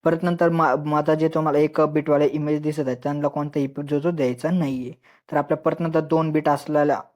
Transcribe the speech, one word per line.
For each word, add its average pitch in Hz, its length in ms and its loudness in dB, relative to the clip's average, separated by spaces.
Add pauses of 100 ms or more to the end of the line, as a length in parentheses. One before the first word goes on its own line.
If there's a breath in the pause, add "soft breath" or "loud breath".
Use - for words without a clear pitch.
परत 165 200 2
नंतर 170 260 2
मा-, 156 260 2
मग 151 220 0
आता 151 160 2
जे 156 140 2
तुम्हाला 156 320 0
एक 156 220 2
बीटवाले 151 440 2
इमेज 151 360 0
दिसत 151 260 -4
आहे 127 80 -2
त्यांना 147 320 -4
कोणता 147 320 -4
इफेक्ट 139 300 -4
जो 147 100 0
तो 165 120 -2
द्यायचा 139 400 -2
नाही 139 300 -2
आहे. 127 100 -10 (400 soft breath)
तर 147 60 0
आपल्या 143 200 0
परत 160 220 -2
नंतर 165 200 0
दोन 160 320 0
बीट 151 180 0
असलेल्या 147 520 0 (140)